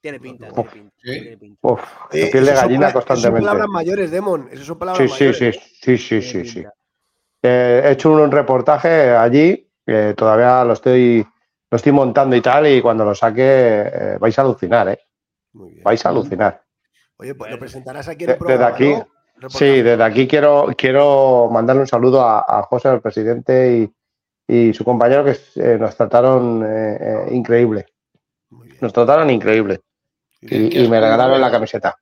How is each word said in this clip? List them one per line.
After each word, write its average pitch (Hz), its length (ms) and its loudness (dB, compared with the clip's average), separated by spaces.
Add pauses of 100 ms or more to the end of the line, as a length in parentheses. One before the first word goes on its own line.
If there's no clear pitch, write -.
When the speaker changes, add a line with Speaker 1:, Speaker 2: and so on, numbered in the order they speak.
Speaker 1:
Tiene 143 140 -14
pinta, 120 320 -20
Speaker 2:
Uf. - 200 -8
Speaker 1:
tiene 104 200 -20
pinta, - 100 -20
Speaker 3:
¿Sí? 131 200 -12
Speaker 1:
tiene 117 160 -20
pinta. 104 260 -20
Speaker 2:
Uf, 120 180 -2 (300)
Speaker 3:
Eh, 80 200 -2
Speaker 2:
piel 131 140 4
de 143 60 4
Speaker 3:
eso 135 100 2
son 120 80 0
Speaker 2:
gallina 131 100 0
Speaker 3:
pala-, 143 100 2
eso - 20 -4
son - 20 -12 (140)
Speaker 2:
constantemente. 117 400 0
Speaker 3:
palabras 104 220 -2
mayores, 175 420 -6
Demon, 170 400 -6
eso 131 120 -20
son 156 140 -14
palabras 185 240 -4
Speaker 2:
Sí, 131 60 2 (100)
sí, 143 80 2
Speaker 3:
mayores. 127 140 0
Speaker 2:
sí, 120 180 0
sí, - 400 -2
sí, - 100 -8 (120)
Speaker 1:
Tiene - 20 -6 (240)
Speaker 2:
sí, - 0 -
sí. - 140 -16
Speaker 1:
pinta. 101 140 -18 (680)
Speaker 2:
Eh, 123 440 2
he 143 80 4
hecho 156 180 2
un 151 200 4
reportaje 143 840 0
allí, 131 520 2 (200)
eh, 107 280 0
todavía 120 480 2
lo 120 100 0
estoy, 120 520 2 (460)
lo - 40 -2
estoy 139 160 0
montando 135 440 2
y 120 60 2
tal, 143 260 2
y 131 160 4
cuando 113 200 0
lo 104 120 0
saque, 113 280 -2
eh, 110 760 0
vais 110 180 0
a 135 60 0
alucinar, 107 460 -2
¿eh? - 100 -6 (540)
Speaker 3:
Muy 95 180 -20
bien. - 120 -20
Speaker 2:
Vais 107 220 0
a 185 40 0
alucinar. 101 520 -4 (560)
Speaker 3:
Oye, 127 160 -16
pues, 113 160 -18
¿lo 127 60 -14
Speaker 1:
Bueno. 117 60 -16
Speaker 3:
presentarás 131 460 -16
aquí 160 180 -12
en - 20 -6
Speaker 2:
De-, 127 60 0
Speaker 3:
el 127 40 -2
programa, 131 300 0
Speaker 2:
desde 120 80 -2
aquí, 143 140 0 (100)
Speaker 3:
no? - 80 -14 (300)
Reportaje. 135 200 -16 (200)
Speaker 2:
sí, 127 40 2
desde 117 220 2
aquí 117 240 0
quiero, 147 400 2 (100)
quiero 135 760 2
mandarle 120 300 2
un 131 60 -2
saludo 127 340 2
a, 113 260 0
a 104 140 0
José, 123 280 -2
al 127 120 0
presidente, 120 880 -2 (560)
y, - 80 -2 (140)
y - 60 0
su - 80 -10
compañero, 123 420 2
que, 135 100 0 (200)
eh, 117 240 0
nos 107 160 -6
trataron, 120 680 0
eh, 110 380 -6
eh, 110 300 -6
increíble. 117 560 -2 (640)
Speaker 3:
Muy 120 160 -20
bien. - 140 -20
Speaker 2:
Nos 117 120 -6
trataron 139 380 2
increíble. 104 500 -2 (680)
Speaker 4:
Y 110 160 -2
Speaker 2:
Y, 113 40 0
Speaker 4:
¿qué 120 100 -4
Speaker 2:
y 127 40 4
Speaker 4:
has 117 60 2
Speaker 2:
me 117 80 2
Speaker 4:
podido 110 40 2
Speaker 2:
regalaron 117 320 2
Speaker 4:
ver? 135 80 2
Speaker 2:
la 123 100 0
camiseta. 110 500 -4